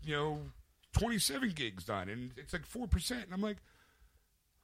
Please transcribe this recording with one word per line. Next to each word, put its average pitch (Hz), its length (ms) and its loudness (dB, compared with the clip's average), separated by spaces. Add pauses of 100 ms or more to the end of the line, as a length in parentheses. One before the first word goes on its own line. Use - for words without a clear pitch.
you 151 140 0
know, 151 240 2 (540)
twenty-seven 233 580 4
gigs 113 340 -2
done," 98 220 0
and 123 300 -6
it's, 147 160 -8
like, 170 120 -4
four 240 220 -6
percent. 202 380 2
And 180 80 -8
I'm 190 80 0
like, 208 160 0 (1080)